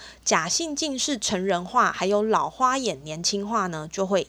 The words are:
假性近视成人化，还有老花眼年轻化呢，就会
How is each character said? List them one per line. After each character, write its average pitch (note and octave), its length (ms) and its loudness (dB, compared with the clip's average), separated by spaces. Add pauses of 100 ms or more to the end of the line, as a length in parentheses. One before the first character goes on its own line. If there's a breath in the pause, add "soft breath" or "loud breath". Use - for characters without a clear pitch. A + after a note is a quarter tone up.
(240 loud breath)
假 E3+ 240 2
性 D#4 280 -2
近 C#4+ 220 -2
视 C4+ 200 -2
成 F#3 260 -2
人 F3+ 220 0
化， G3+ 260 2
还 - 140 -2
有 G#3 180 4
老 E3+ 260 2
花 B3+ 280 2
眼 F3 260 -4
年 D#3 180 -8
轻 G3+ 260 -2
化 G#3+ 200 0
呢， D#3+ 240 -6
就 F#3+ 160 -2
会 F3+ 220 2